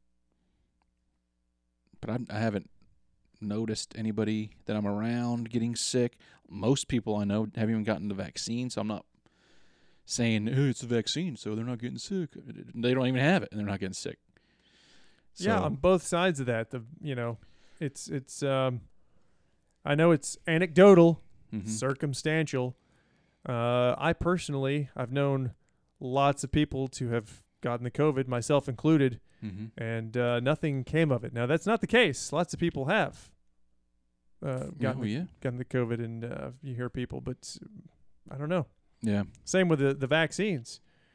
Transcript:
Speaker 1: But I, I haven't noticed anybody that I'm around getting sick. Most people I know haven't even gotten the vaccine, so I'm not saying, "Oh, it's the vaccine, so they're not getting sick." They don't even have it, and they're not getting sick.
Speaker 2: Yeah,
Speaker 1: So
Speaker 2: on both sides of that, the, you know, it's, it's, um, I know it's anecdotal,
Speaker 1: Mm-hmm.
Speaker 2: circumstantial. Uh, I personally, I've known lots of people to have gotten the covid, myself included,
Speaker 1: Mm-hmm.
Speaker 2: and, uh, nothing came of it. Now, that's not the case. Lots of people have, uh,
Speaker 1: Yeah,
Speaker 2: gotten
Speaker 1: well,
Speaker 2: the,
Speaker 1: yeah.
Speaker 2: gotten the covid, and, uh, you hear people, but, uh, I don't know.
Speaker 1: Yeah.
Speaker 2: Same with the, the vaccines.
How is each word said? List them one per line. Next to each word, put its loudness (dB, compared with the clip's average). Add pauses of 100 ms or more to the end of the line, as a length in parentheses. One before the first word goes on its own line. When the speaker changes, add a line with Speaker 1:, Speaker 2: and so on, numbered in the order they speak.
(2000)
Speaker 1:
But -8
I, -2 (180)
I -2
haven't -2 (720)
noticed -4
anybody -2 (160)
that -2
I'm -2
around -2
getting -2
sick. 0 (320)
Most 0
people -2
I 0
know 0
haven't 0
even 0
gotten -2
the -6
vaccine, -8
so -6
I'm -4
not -8 (1000)
saying, 0
"Oh, 2
it's -2
the -8
vaccine, -2
so -6
they're -4
not -6
getting -8
sick." -6 (440)
They 2
don't 2
even 2
have 4
it, -8
and -8
they're -2
not -4
getting -4
sick. -10 (1160)
Speaker 2:
Yeah, 2
Speaker 1:
So 0
Speaker 2:
on -2
both 4
sides 0
of -6
that, -2
the, -8 (160)
you -6
know, -4 (420)
it's, -8
it's, -8
um, 0 (1000)
I 2
know 6
it's 0 (100)
anecdotal, 8 (300)
Speaker 1:
Mm-hmm. -6
Speaker 2:
circumstantial. -2 (720)
Uh, 2
I 0
personally, -2
I've -6
known 0 (480)
lots 2
of -6
people 0
to -6
have -4 (180)
gotten -4
the -6
covid, 2
myself 0
included, 2 (240)
Speaker 1:
Mm-hmm. -8 (160)
Speaker 2:
and, -6
uh, 2
nothing 0
came 2
of 0
it. -10
Now, -2
that's 0
not 2
the -2
case. 2
Lots -2
of -8
people -2
have, -2 (1120)
uh, -6
Speaker 1:
Yeah, -4 (240)
Speaker 2:
gotten -2
Speaker 1:
well, -6
Speaker 2:
the, -2
Speaker 1:
yeah. -4 (160)
Speaker 2:
gotten -6
the -8
covid, -2
and, -8
uh, -10 (120)
you -10
hear -6
people, -8
but, -10
uh, -20
I -10
don't -6
know. -2 (360)
Speaker 1:
Yeah. 0 (200)
Speaker 2:
Same 2
with 4
the, 4
the -4
vaccines. -2 (340)